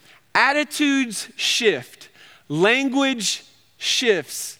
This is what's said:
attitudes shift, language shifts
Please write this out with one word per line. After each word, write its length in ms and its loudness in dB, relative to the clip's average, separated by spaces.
attitudes 1000 0
shift, 720 -2
language 960 0
shifts 840 -2